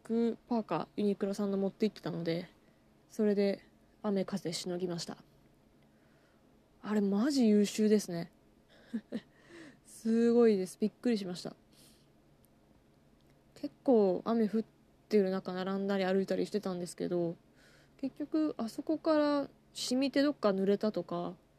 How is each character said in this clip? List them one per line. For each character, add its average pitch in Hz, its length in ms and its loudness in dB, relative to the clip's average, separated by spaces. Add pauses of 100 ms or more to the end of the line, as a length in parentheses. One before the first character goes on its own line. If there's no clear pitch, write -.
ク 226 360 0 (100)
パ 233 120 0
ー - 20 -6
カ 180 140 -4
ー、 - 100 -2 (100)
ユ 208 80 -2
ニ 202 120 2
ク 202 100 -4
ロ 196 80 -4
さ 208 100 -4
ん 196 60 -2
の 196 80 -2
持 196 100 0
っ - 20 -2
て - 140 -2
行 208 80 0
っ - 20 -20
て - 60 -20
た 156 100 -6
の 170 140 -6
で、 165 240 -4 (600)
そ 214 160 -2
れ 208 80 2
で 196 260 0 (420)
雨 196 220 -2
風 180 280 -6
し - 160 -8
の 180 100 -4
ぎ 180 100 -4
ま 175 100 -6
し 165 60 -8
た。 - 140 -12 (1600)
あ 208 120 -4
れ、 214 80 2
マ 202 280 2
ジ 269 160 4
優 208 200 6
秀 214 240 0
で 214 100 4
す - 100 -12
ね。 170 220 -8 (800)
<laughs> - 720 -16
す 233 480 0
ご 233 160 8
い 208 80 6
で 185 100 -2
す。 - 140 -16
び 214 80 0
っ - 20 0
く - 200 -2
り 220 80 0
し 196 80 -6
ま 180 80 -8
し 170 80 -12
た。 - 120 -10 (2000)
結 - 260 -10
構 208 420 4
雨 226 240 2
降 220 120 -2
っ 214 40 -4 (440)
て 214 120 4
る 190 100 2
中、 190 220 -6
並 185 260 -4
ん 196 80 -4
だ 196 120 0
り 190 80 0
歩 190 160 2
い 190 40 -2
た 190 100 -2
り 180 100 -2
し - 40 -14
て 208 100 -4
た 190 120 -4
ん 180 60 -6
で 175 80 -6
す - 100 -14
け 170 120 -6
ど、 175 280 -2 (600)
結 - 180 -8
局、 311 400 -2
あ 220 140 -4
そ - 120 -10
こ 320 140 -2
か 311 220 2
ら 294 320 0 (240)
染 - 260 -2
み 277 100 0
て 277 120 2
ど 294 80 4
っ 277 40 -4
か - 160 0
濡 190 140 0
れ 196 140 2
た 214 140 -2
と 175 100 -6
か、 175 320 -6 (240)